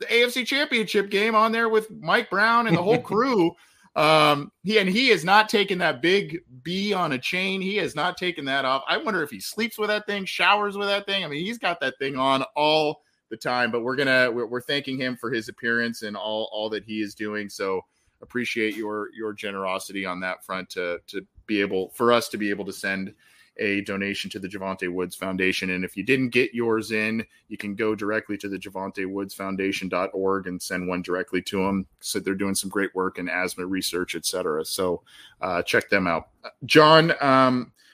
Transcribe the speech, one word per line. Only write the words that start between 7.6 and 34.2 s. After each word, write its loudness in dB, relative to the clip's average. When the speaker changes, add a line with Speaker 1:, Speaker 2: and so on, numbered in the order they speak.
Speaker 1:
He -2
has -2
not 0
taken -4
that 0
off. 2
I 0
wonder -2
if -6
he -12
sleeps -6
with -2
that 0
thing, -4
showers 2
with -2
that 0
thing. -2
I -6
mean, -4
he's -4
got -2
that -2
thing -4
on 2
all 2
the -8
time, 0
but 0
we're -4
gonna, 4
we're, -2
we're -4
thanking -4
him -4
for -6
his -4
appearance -2
and -8
all, -4
all -4
that -4
he -6
is -6
doing. -6
So -4
appreciate -2
your, -6
your -6
generosity -6
on -6
that -6
front -8
to, -4
to -8
be 2
able, 0
for 6
us 4
to -8
be -2
able -4
to -8
send -4
a 0
donation -4
to -10
the -6
Javonte -6
Woods -4
Foundation. 0
And -2
if -8
you -4
didn't 2
get 2
yours 0
in, -2
you -12
can -8
go 0
directly -4
to -8
the -8
Javonte -8
Woods -6
Foundation -4
dot 0
org 0
and -8
send -4
one -2
directly -2
to -2
him. 0
So -6
they're -2
doing -2
some -4
great -2
work -4
in -6
asthma -4
research, -4
et -6